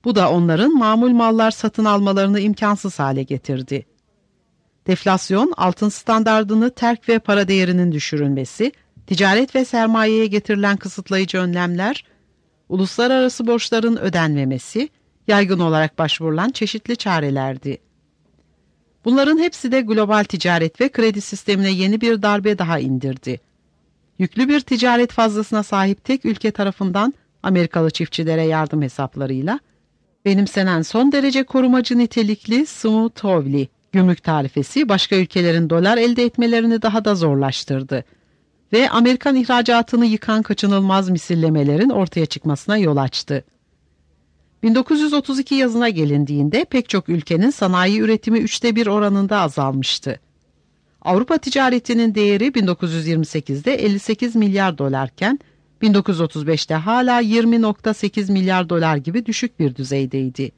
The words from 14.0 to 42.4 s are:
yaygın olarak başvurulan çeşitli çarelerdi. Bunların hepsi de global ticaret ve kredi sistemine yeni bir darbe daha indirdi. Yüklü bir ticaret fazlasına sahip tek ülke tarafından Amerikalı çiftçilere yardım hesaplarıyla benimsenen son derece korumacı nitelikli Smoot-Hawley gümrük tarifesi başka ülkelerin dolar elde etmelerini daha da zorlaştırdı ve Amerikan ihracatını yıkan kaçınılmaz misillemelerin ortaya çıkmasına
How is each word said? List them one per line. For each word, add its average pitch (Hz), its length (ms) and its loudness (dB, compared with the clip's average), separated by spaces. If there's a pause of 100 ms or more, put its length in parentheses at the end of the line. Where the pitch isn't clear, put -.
yaygın 196 320 2
olarak 156 380 0
başvurulan 160 520 -2
çeşitli 226 460 -6
çarelerdi. 139 840 -4 (1300)
Bunların 277 340 4
hepsi 320 340 -2
de 262 80 2
global 214 440 0
ticaret 170 560 -2
ve 269 80 2
kredi 220 320 0
sistemine 196 500 -2
yeni 190 300 0
bir 226 220 0
darbe 208 360 0
daha 165 200 -2
indirdi. 131 640 -4 (800)
Yüklü 233 300 -2
bir 294 120 2
ticaret 240 520 0
fazlasına 214 500 0
sahip 196 420 -2
tek 262 200 -2
ülke 220 260 -2
tarafından 196 640 -2 (280)
Amerikalı 170 480 0
çiftçilere 165 520 -4
yardım 156 400 0
hesaplarıyla 135 760 -6 (640)
benimsenen 190 580 2
son 254 300 2
derece 269 320 0
korumacı 254 540 2
nitelikli 226 680 0
Smoot-Hawley 190 1000 0 (260)
gümrük 185 300 2
tarifesi 151 680 -2
başka 196 280 0
ülkelerin 170 540 0
dolar 190 280 2
elde 240 260 2
etmelerini 233 580 0
daha 214 220 0
da 208 100 2
zorlaştırdı 139 880 -2 (680)
ve 240 180 2
Amerikan 254 460 2
ihracatını 240 720 2
yıkan 220 360 0
kaçınılmaz 196 680 0
misillemelerin 160 800 2
ortaya 165 360 0
çıkmasına 151 500 -4